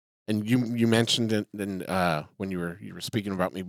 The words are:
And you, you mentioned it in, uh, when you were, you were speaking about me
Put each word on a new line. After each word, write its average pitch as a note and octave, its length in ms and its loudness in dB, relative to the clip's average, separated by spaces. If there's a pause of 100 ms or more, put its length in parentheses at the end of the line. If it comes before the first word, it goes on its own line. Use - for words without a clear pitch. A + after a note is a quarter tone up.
(280)
And G#2+ 200 -2
you, B2 180 4
you A#2 200 2
mentioned A2+ 460 4
it G#2+ 160 0 (100)
in, G2 240 -4
uh, E2+ 420 0 (120)
when G2 160 -6
you F2+ 80 -2
were, F2 200 -6
you G2 140 -14
were F2 60 -14
speaking G2+ 320 -4
about F#2 200 0
me F#2 160 -8